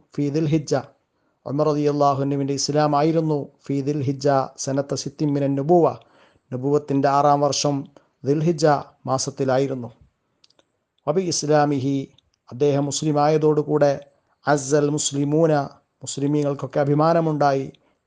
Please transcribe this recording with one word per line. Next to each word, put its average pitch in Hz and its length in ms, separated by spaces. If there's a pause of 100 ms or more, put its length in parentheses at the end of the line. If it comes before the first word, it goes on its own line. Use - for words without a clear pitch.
(120)
ഫീ 147 180
ദുൽഹിജ്ജ, 156 440 (720)
ഉമർ 143 220
റളിയല്ലാഹു 143 540
അൻഹുവിൻ്റെ 139 320
ഇസ്ലാം 147 420
ആയിരുന്നു 156 420 (240)
ഫീ 139 200
ദുൽഹിജ്ജ 139 460 (300)
സനത്ത 139 360
സിത്തിൻ 147 380
മിനൻ 139 240
നുബുവ, 156 300 (680)
നുബുവത്തിൻ്റെ 143 580
ആറാം 143 320
വർഷം 143 340 (480)
ദുൽഹിജ്ജ 156 420 (400)
മാസത്തിലായിരുന്നു. 131 840 (1160)
വബി 165 140
ഇസ്ലാമിഹി, 147 880 (400)
അദ്ദേഹം 143 340
മുസ്ലിം 147 380
ആയതോടുകൂടെ 147 840 (420)
അസ്സൽ 147 420
മുസ്ലിമൂന, 151 640 (500)
മുസ്ലിമീങ്ങൾക്കൊക്കെ 143 760
അഭിമാനമുണ്ടായി, 147 920 (360)